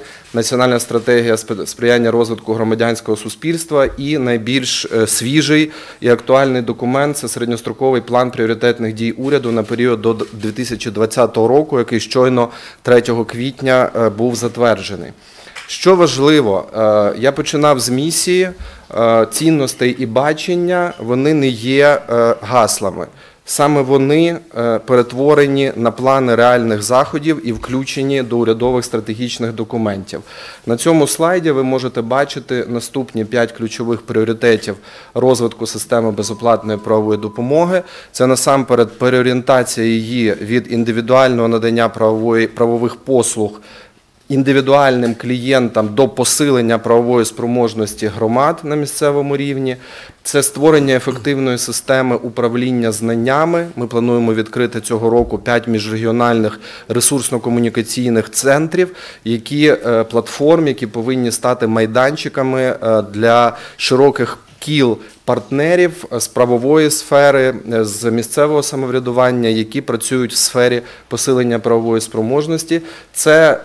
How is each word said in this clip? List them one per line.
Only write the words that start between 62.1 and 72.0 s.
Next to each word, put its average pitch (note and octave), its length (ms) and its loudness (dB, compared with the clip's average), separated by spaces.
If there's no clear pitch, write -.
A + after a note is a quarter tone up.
е, A2+ 400 0
для A2+ 540 2
широких C3+ 600 2
кіл C3+ 400 0
партнерів D#3+ 800 0
з A2 100 -6
правової B2+ 600 2
сфери, C#3 640 2
з A2+ 420 -2
місцевого D3 520 0
самоврядування, B2 840 0
які A2 320 -2
працюють B2+ 520 -4
в - 40 -6
сфері B2 460 2
посилення B2 500 0
правової A2+ 420 0